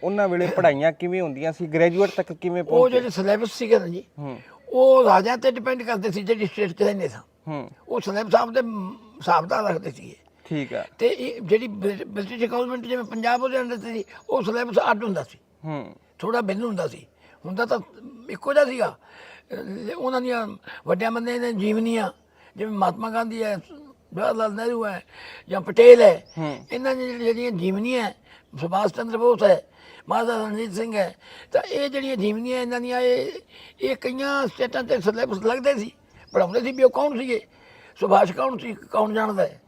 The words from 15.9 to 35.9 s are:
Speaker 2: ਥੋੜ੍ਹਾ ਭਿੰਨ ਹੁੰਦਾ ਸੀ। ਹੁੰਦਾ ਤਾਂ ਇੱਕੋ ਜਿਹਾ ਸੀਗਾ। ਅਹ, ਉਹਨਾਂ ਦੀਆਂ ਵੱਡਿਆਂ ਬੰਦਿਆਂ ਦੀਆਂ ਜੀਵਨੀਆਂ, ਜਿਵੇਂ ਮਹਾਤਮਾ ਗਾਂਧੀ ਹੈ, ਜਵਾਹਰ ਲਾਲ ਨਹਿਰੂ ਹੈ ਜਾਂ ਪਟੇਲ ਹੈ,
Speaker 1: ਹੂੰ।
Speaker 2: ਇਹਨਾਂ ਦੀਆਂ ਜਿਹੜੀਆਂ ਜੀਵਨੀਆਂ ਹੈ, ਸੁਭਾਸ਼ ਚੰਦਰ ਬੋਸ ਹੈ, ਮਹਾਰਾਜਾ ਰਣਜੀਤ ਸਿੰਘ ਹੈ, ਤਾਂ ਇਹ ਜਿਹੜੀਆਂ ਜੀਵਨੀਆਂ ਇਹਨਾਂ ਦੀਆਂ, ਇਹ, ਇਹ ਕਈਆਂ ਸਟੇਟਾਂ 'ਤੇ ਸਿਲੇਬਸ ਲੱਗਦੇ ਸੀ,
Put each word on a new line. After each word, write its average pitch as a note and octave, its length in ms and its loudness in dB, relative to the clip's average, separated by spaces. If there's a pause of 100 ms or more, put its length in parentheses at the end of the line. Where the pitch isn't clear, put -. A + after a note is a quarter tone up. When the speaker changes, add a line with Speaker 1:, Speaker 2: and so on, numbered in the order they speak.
Speaker 2:
ਥੋੜ੍ਹਾ A#3 220 -2
ਭਿੰਨ G3 220 -4
ਹੁੰਦਾ F#3+ 240 -4
ਸੀ। - 200 -16 (380)
ਹੁੰਦਾ F#3+ 200 -4
ਤਾਂ A#3 140 -2 (500)
ਇੱਕੋ C#4 240 -6
ਜਿਹਾ C#4+ 120 6
ਸੀਗਾ। B3 320 -4 (560)
ਅਹ, G3+ 440 -10
ਉਹਨਾਂ B3+ 240 -2
ਦੀਆਂ A#3+ 260 -4 (400)
ਵੱਡਿਆਂ G#3+ 240 0
ਬੰਦਿਆਂ A#3 280 -4
ਦੀਆਂ A#3+ 120 -2
ਜੀਵਨੀਆਂ, G#3+ 580 0 (480)
ਜਿਵੇਂ G#3+ 160 -6
ਮਹਾਤਮਾ G3 360 -2
ਗਾਂਧੀ A3+ 340 -4
ਹੈ, G#3 140 -2 (560)
ਜਵਾਹਰ G3+ 220 -2
ਲਾਲ A3 180 -2
ਨਹਿਰੂ A3+ 320 -4
ਹੈ F#3+ 180 -8 (460)
ਜਾਂ F#3+ 120 -4
ਪਟੇਲ A#3 400 10
ਹੈ, F#3+ 260 6 (100)
Speaker 1:
ਹੂੰ। D3 340 -6
Speaker 2:
ਇਹਨਾਂ C4 240 -2
ਦੀਆਂ B3+ 240 -6
ਜਿਹੜੀਆਂ A#3 320 -2
ਜੀਵਨੀਆਂ G#3 520 -2
ਹੈ, G3 120 -6 (460)
ਸੁਭਾਸ਼ F#3+ 320 0
ਚੰਦਰ A3+ 240 -4
ਬੋਸ A#3 260 4
ਹੈ, F#3+ 240 6 (420)
ਮਹਾਰਾਜਾ A#3 280 0
ਰਣਜੀਤ G#3+ 360 -6
ਸਿੰਘ A3+ 220 -6
ਹੈ, F#3+ 200 -2 (360)
ਤਾਂ - 100 2
ਇਹ C#4+ 280 -4
ਜਿਹੜੀਆਂ C4+ 260 -4
ਜੀਵਨੀਆਂ A3+ 460 -2
ਇਹਨਾਂ A#3+ 200 -4
ਦੀਆਂ, B3 180 -4
ਇਹ, B3+ 320 0 (500)
ਇਹ C4 140 0
ਕਈਆਂ C4+ 520 -4
ਸਟੇਟਾਂ B3+ 360 -4
'ਤੇ A#3+ 180 0
ਸਿਲੇਬਸ G#3+ 420 -2
ਲੱਗਦੇ B3+ 300 2
ਸੀ, A3+ 180 -6 (400)